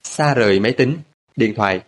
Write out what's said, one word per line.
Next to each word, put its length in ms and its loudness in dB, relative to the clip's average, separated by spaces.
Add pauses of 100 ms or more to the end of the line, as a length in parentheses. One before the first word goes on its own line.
xa 320 -2
rời 260 2
máy 120 0
tính, 240 0 (400)
điện 180 0
thoại 340 -2